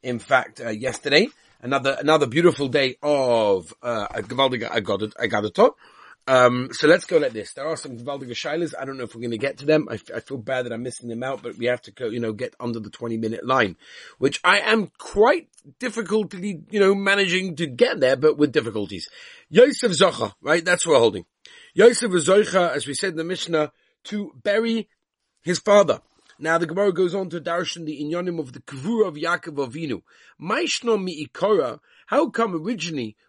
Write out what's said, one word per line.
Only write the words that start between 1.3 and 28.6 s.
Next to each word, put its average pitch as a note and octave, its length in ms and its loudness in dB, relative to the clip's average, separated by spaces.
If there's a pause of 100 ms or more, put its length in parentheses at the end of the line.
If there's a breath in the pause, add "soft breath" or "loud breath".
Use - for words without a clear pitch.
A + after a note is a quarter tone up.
Another, C3+ 360 -2
another D3 280 2
beautiful C#3+ 420 2
day C3 340 0
of, A#2 720 2 (100)
uh, A2+ 280 -4
a A2 120 -6
Gavaldiga B2 460 -2
Agadat, G#2+ 460 -2
Agadatot. G#2+ 580 2 (540 loud breath)
Um, B2+ 460 4
so - 140 0
let's E3+ 200 6
go F3 100 2
like C#3+ 160 2
this. G#2+ 220 -10
There C#3 120 -10
are D#3+ 120 -4
some C3 180 -14
Gavaldiga B2+ 360 -10
Shilas. D#3 460 -6
I C3+ 60 -10
don't C3+ 140 -10
know B2 60 -8
if - 100 -12
we're A2+ 80 -14
gonna A#2 160 -4
get C3+ 200 -4
to C3+ 60 -16
them. D3+ 260 4
I, A#2 40 -6
f-, - 200 -12
I - 60 -8
feel - 160 -10
bad B2+ 300 -4
that A2+ 80 -8
I'm A2+ 80 -8
missing B2 260 -10
them A#2 140 -8
out, C3 200 -8
but A2+ 140 -12
we A#2 100 -6
have B2 160 0
to - 80 -20
go, A#2 180 -8
you A#2 120 -6
know, A2 140 -4
get A#2+ 260 -10
under A#2+ 200 -6
the G2+ 100 -12
twenty A#2 260 -8
minute A2+ 300 -6
line, A#2+ 300 0 (420 loud breath)
which C#3 260 0
I G3 160 4
am G#3+ 380 0
quite C4 500 2 (300)
difficultly, G3+ 840 -4 (100)
you G#3 100 0
know, G3 140 6
managing F#3+ 600 0
to E3 100 -4
get C3+ 320 0
there, C3+ 160 4
but C#3+ 220 2
with C#3+ 160 4
difficulties. G#2+ 560 -4 (400 loud breath)
Yosef A#3+ 440 6
Zocha, C3 500 2
right? E3 200 0
That's F3 240 0
what E3 60 2
we're C3 80 8
holding. G2 240 2 (480 loud breath)
Yosef A3+ 400 6
was D#3+ 160 2
Zocha, F#3 440 4
as C#3+ 140 -6
we C#3+ 60 -8
said F#3 200 -4
in D3+ 40 -12
the E3 80 -4
Mishnah, E3 480 -2 (320)
to G#3 280 -10 (120)
bury A3 440 0 (520)
his E3+ 180 -4
father. G3+ 440 4 (360 soft breath)
Now D#3+ 200 0
the E3+ 80 -2
Gemara G3 260 0
goes F3+ 240 0
on F#3+ 140 -6
to E3+ 100 -8
darshan E3+ 440 -6
the D3+ 160 -8
inyanim E3+ 400 -6
of C3 120 -12
the B2 80 -18